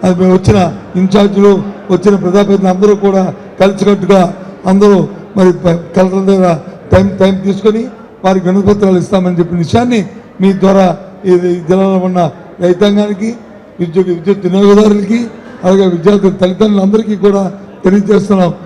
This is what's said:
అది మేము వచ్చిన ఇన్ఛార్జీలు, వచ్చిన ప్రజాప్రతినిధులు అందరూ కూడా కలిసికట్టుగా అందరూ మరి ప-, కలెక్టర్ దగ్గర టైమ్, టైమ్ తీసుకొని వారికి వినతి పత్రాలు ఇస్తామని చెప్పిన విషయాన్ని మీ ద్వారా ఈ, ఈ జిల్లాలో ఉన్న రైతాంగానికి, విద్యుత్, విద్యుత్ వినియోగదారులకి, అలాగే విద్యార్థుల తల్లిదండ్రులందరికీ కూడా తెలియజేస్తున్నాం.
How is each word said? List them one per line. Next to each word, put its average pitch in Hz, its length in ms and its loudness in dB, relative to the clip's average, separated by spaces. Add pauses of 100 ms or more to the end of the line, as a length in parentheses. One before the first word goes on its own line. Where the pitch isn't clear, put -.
అది 185 160 2
మేము 185 120 4
వచ్చిన 190 260 2 (380)
ఇన్ఛార్జీలు, 202 560 2 (380)
వచ్చిన 196 260 2
ప్రజాప్రతినిధులు 196 520 0
అందరూ 196 260 2
కూడా 196 280 0 (380)
కలిసికట్టుగా 196 600 2 (460)
అందరూ 202 320 4 (380)
మరి 185 160 4
ప-, 170 280 -2 (160)
కలెక్టర్ 190 300 0
దగ్గర 190 240 2 (420)
టైమ్, 190 260 4
టైమ్ 190 240 2
తీసుకొని 214 400 -2 (420)
వారికి 190 220 0
వినతి 190 220 0
పత్రాలు 202 300 2
ఇస్తామని 180 400 -2
చెప్పిన 170 200 -2
విషయాన్ని 226 420 0 (400)
మీ 190 120 2
ద్వారా 190 460 2 (280)
ఈ, 185 60 2
ఈ 175 280 0
జిల్లాలో 190 380 0
ఉన్న 180 320 -2 (300)
రైతాంగానికి, 202 680 0 (500)
విద్యుత్, 180 280 -2
విద్యుత్ 175 360 -4
వినియోగదారులకి, 202 760 2 (440)
అలాగే 190 220 2
విద్యార్థుల 185 440 2
తల్లిదండ్రులందరికీ 202 840 0
కూడా 196 260 0 (420)
తెలియజేస్తున్నాం. 196 680 2 (120)